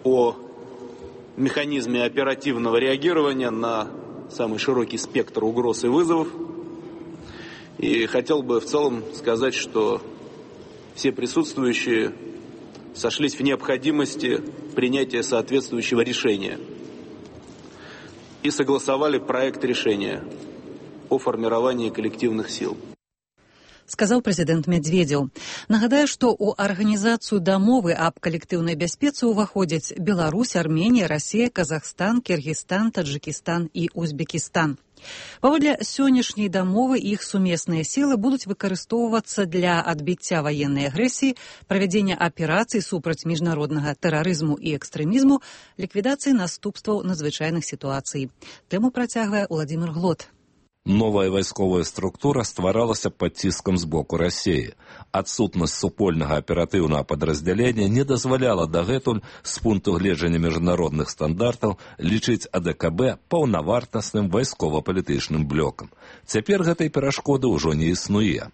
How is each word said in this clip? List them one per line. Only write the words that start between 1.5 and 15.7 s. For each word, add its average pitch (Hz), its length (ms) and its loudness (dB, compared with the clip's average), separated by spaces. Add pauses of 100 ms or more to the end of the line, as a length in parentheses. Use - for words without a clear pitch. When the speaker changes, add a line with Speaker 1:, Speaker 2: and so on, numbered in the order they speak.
Speaker 1:
оперативного 127 720 0
реагирования 135 760 2
на 113 360 -2 (440)
самый 110 260 -4
широкий 120 400 0
спектр 113 460 -2
угроз 117 400 0
и 120 40 2
вызовов. 165 420 2 (1500)
И 113 300 2
хотел 135 340 2
бы 120 180 2
в 110 60 -6
целом 135 380 0 (100)
сказать, 117 400 0
что 104 480 0 (920)
все 135 160 0
присутствующие 123 1000 0 (840)
сошлись 139 400 -2
в 127 80 -4
необходимости 135 1000 0 (320)
принятия 127 480 0
соответствующего 117 800 0